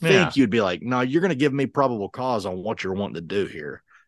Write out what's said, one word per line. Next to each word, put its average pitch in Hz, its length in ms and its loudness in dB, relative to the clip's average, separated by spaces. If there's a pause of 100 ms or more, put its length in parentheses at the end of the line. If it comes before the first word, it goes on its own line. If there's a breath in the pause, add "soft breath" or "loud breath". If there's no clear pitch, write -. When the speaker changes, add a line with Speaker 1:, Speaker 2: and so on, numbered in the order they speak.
Speaker 1:
Yeah. 165 60 2
Speaker 2:
think - 280 2
you'd 131 140 6
be 117 100 4
like, 90 220 0
"No, 123 180 -2
you're 131 220 2
gonna 185 120 2
give 135 200 2
me 139 100 0
probable 123 460 0
cause 123 340 -2
on 92 140 -4
what 107 260 -4
you're 95 80 -2
wanting 95 220 -4
to 82 80 -6
do 90 240 -2
here." 73 360 -12 (260 soft breath)